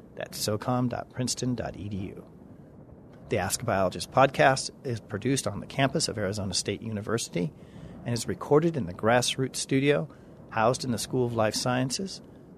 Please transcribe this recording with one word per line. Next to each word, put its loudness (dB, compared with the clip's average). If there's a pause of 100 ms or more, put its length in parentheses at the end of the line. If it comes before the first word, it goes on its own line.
(160)
That's -10
socom 0
dot -6
princeton -4
dot -6
E -10
D -6
U. -8 (1040)
The 0
Ask -2
a -8
Biologist 2
podcast 4 (140)
is -4
produced -2
on -4
the -8
campus 2
of -4
Arizona -2
State -2
University -2 (540)
and -2
is -4
recorded 2
in -2
the -6
Grassroots 2
Studio, 2 (420)
housed 2
in -2
the 0
School 0
of -2
Life 2
Sciences, -2 (360)